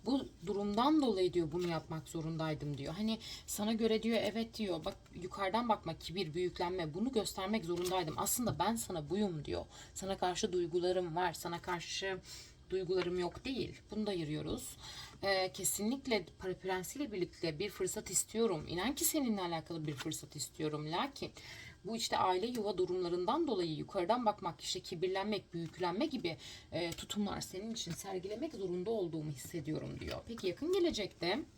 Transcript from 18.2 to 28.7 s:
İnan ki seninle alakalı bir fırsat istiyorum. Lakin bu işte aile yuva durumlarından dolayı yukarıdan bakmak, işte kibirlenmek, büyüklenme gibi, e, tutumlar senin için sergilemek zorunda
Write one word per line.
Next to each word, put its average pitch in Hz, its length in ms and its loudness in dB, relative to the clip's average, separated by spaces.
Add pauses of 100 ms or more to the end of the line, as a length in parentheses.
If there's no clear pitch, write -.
İnan 196 260 0
ki 330 100 0
seninle 233 360 4
alakalı 165 460 -2
bir 151 60 0
fırsat 151 420 -6
istiyorum. 151 560 -2
Lakin 233 400 -2 (540)
bu 226 120 -2
işte 226 200 2
aile 185 300 4
yuva 208 300 0
durumlarından 185 680 2
dolayı 175 280 2
yukarıdan 196 500 2
bakmak, 196 360 2
işte - 180 -4
kibirlenmek, 190 720 -2
büyüklenme 170 520 0
gibi, 220 320 -2 (340)
e, 170 200 -2
tutumlar 196 500 -2
senin 208 320 -6
için 170 180 -4
sergilemek 196 600 -4
zorunda 185 380 -2